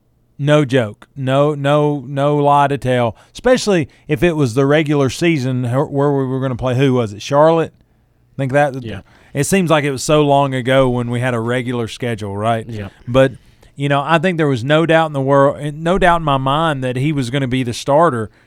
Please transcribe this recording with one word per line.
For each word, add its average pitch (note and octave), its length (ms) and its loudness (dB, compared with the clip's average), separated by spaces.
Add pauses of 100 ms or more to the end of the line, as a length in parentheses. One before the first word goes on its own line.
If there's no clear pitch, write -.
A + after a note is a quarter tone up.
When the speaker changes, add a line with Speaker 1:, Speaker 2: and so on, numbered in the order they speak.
(400)
Speaker 1:
No D3 240 4
joke. A#2 520 -2
No, C#3 400 0
no, D3 500 0
no C#3+ 300 0
lie C#3+ 320 4
to C#3 100 -2
tell, A#2+ 380 -2 (160)
especially G#3 560 0 (180)
if C#3+ 160 -2
it E3+ 140 2
was C3 180 0
the C#3 120 2
regular C#3+ 440 2
season C3 540 -2
wh-, B2+ 260 -2
where C#3+ 220 0
we C#3 140 0
were C3 140 -4
gonna C3 140 -4
play. B2 220 -2
Who C3 180 2
was A#2 180 -2
it? G2+ 100 -14
Charlotte? D#3 520 2
I - 680 -16
think C3 100 -4
that C#3 320 0
Speaker 2:
Yeah. G2+ 160 -12 (340)
Speaker 1:
it C#3 100 -2
seems F#3 240 0
like D3+ 140 2
it C#3+ 80 -2
was C3 140 -6
so D3+ 180 4
long C#3 320 2
ago C3 340 2
when B2 220 -2
we A#2+ 80 -4
had B2 160 -2
a A#2 60 -4
regular A#2+ 480 -4
schedule, G#2 480 -6
right? A2+ 340 -2
Speaker 2:
Yeah. G#2 200 -10 (180)
Speaker 1:
But, C3 240 2 (420)
you C#3+ 140 -4
know, C#3+ 120 0
I D#3 200 0
think F3 180 -2
there D#3+ 80 2
was C3 160 0
no D3+ 240 2
doubt D#3+ 200 2
in D#3 60 -8
the C#3 80 -4
world, C#3 540 2
no E3 240 -2
doubt F3 220 4
in - 20 -8
my C#3+ 140 0
mind C3+ 480 -2
that B2+ 100 -4
he C3+ 160 -2
was C3+ 200 -4
gonna C3+ 180 -2
be C3 160 -2
the A#2 80 -6
starter C#3 580 0 (160)